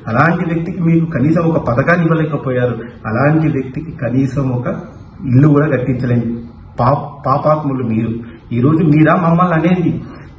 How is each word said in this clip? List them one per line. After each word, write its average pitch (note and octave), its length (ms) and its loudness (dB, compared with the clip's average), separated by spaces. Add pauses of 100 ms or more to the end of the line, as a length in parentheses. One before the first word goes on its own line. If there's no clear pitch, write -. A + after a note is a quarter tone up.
అలాంటి E3 460 0
వ్యక్తికి E3+ 300 -4
మీరు E3 220 2
కనీసం D#3+ 380 0
ఒక D#3+ 240 0
పథకాన్ని D#3 380 2
ఇవ్వలేకపోయారు, C3 720 -2 (280)
అలాంటి C#3+ 420 2
వ్యక్తికి C3 440 -6
కనీసం C3 580 -2
ఒక B2 180 -4 (580)
ఇల్లు C3 220 6
కూడా C#3+ 200 4
కట్టించలేని A#2+ 680 -2 (440)
పా-, C3+ 280 0 (180)
పాపాత్ములు C#3+ 580 0
మీరు. A2 280 -2 (400)
ఈరోజు D3 320 2
మీరా D#3 320 4
మమ్మల్ని F3 380 2
అనేది? E3+ 480 0 (380)